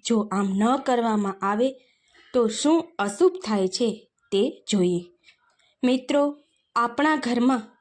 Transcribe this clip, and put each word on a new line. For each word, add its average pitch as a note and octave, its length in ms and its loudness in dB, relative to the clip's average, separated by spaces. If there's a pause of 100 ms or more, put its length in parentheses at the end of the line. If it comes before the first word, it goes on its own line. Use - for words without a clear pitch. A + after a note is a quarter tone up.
જો G#3+ 260 0
આમ G3 240 -2
ન A3+ 200 2
કરવામાં A3 640 -2
આવે G#3+ 300 0 (640)
તો A#3+ 140 2
શું D#4+ 360 2 (140)
અશુભ G#3 340 2 (120)
થાય G3 240 0
છે G#3+ 420 -4 (220)
તે G3+ 360 -2
જોઈએ. F3 360 0 (800)
મિત્રો, C4+ 540 0 (380)
આપણા B3+ 400 0
ઘરમાં A#3+ 460 0 (180)